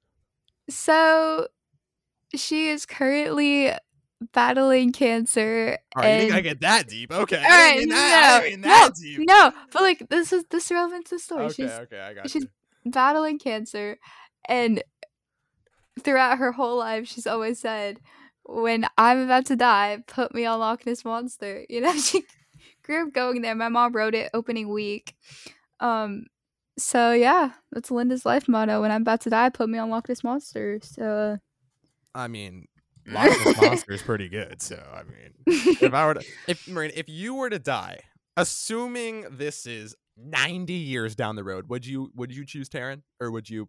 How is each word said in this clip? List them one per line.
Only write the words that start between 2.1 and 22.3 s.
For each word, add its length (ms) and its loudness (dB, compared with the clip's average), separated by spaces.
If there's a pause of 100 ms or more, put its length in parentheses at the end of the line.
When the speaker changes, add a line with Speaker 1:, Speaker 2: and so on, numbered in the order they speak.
Speaker 1:
she 360 -4
is 160 -6
currently 880 0 (580)
battling 640 2
cancer 840 0 (200)
Speaker 2:
All 60 0
right, 100 6
you 60 4
didn't 100 2
gotta 80 2
Speaker 1:
and 80 0
Speaker 2:
get 160 -6
that 260 2
deep. 240 -12
Okay, 240 -2
Speaker 1:
All 80 -2
Speaker 2:
I 140 10
didn't 140 10
Speaker 1:
right, 80 2
Speaker 2:
mean 100 0
that. 340 6
I 140 10
Speaker 1:
no, 60 4
Speaker 2:
didn't 80 -2
mean 100 -12
that 340 10
Speaker 1:
no, 80 -16
Speaker 2:
deep. 240 -12
Speaker 1:
no, 240 10 (220)
but, 80 2
like, 280 2
this 220 0
is, 180 0
this 180 -4
is 40 -4
relevant 360 -4
to 80 -10
the 40 -8
story. 260 -8
Speaker 2:
Okay, 80 -6
Speaker 1:
She's, 180 -8
Speaker 2:
okay, 280 -14
I 140 -14
got 160 -14
Speaker 1:
she's 140 -4
Speaker 2:
you. 480 -14
Speaker 1:
battling 480 0
cancer, 580 -8 (500)
and 340 0 (1160)
throughout 380 2
her 160 -2
whole 240 -4
life, 300 -6
she's 200 -12
always 320 -4
said, 400 -8 (440)
"When 420 -2 (120)
I'm 220 6
about 280 2
to 100 0
die, 400 2 (100)
put 260 -6
me 120 -4
on 140 -2
Loch 260 -4
Ness 180 -8
Monster." 600 -10
<laughs> 40 -20
You 120 -6
know, 160 0
she 260 0 (600)